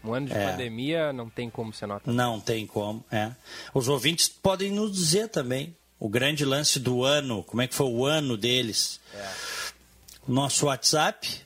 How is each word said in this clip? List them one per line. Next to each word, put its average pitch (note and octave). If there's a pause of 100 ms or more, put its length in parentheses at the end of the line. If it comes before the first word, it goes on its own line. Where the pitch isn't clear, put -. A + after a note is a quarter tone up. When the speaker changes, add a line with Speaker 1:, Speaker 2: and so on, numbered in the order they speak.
Speaker 1:
Um A2+
ano C#3
de B2
Speaker 2:
É. G2+
Speaker 1:
pandemia C3
não A#2+
tem A#2+
como A2+
ser -
nota G2+
dez. A#2+
Speaker 2:
Não A#2+
tem A2
como, G#2+
é. A2 (440)
Os B2+
ouvintes C#3+
podem F#3+
nos G#3
dizer F#3+
também C#3 (220)
o G#2+
grande C#3
lance C#3
do B2
ano, C3+
como A#2
é B2+
que -
foi C#3
o A#2+
ano C#3+
deles. A#2+ (160)
Speaker 1:
É. G2+ (1000)
Speaker 2:
Nosso C3+
WhatsApp? D3+